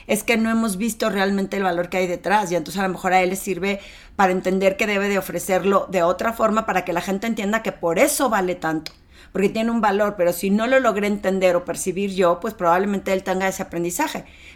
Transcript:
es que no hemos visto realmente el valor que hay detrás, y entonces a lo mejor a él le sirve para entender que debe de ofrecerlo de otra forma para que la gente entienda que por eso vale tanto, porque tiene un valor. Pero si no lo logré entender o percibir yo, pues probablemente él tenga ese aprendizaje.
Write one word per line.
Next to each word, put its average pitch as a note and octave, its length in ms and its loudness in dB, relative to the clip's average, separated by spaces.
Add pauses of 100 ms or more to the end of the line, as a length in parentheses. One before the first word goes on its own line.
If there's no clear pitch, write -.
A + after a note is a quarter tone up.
es G#3+ 180 0
que A#3 120 -2
no A3+ 140 0
hemos A3+ 260 0
visto A3 320 -2
realmente G3 480 -2
el G3+ 60 -2
valor F3 260 -2
que F#3 100 -4
hay F#3 80 0
detrás, F3 460 0
y F3 40 2
entonces F3 240 -4
a - 20 0
lo F#3 100 0
mejor F3+ 220 -2
a F#3 80 6
él F3+ 80 2
le G3 60 -4
sirve G3 440 -4 (340)
para F#3+ 180 4
entender F#3+ 440 2
que A3 100 0
debe G3+ 220 0
de G3+ 80 2
ofrecerlo F#3 760 0
de F3 120 2
otra G3+ 320 0
forma A3 320 0
para F#3 180 0
que F3+ 80 -4
la E3+ 80 0
gente G3 260 -4
entienda A3 360 0
que F#3+ 100 -4
por E3+ 260 -2
eso C#4 300 4
vale F#3 260 0
tanto, D#3+ 380 -4 (400)
porque G3 160 2
tiene A3 220 -2
un A#3 100 0
valor. G3+ 380 2
Pero F3 160 2
si G3 160 -2
no A3 160 2
lo C4 140 4
logré G#3 260 0
entender F#3+ 500 2
o F3 80 -2
percibir F#3+ 500 -4
yo, F3 260 2
pues A3 120 -6
probablemente F#3+ 640 0
él F#3+ 80 0
tenga F#3+ 260 0
ese F#3+ 140 -4
aprendizaje. F3 640 -4 (300)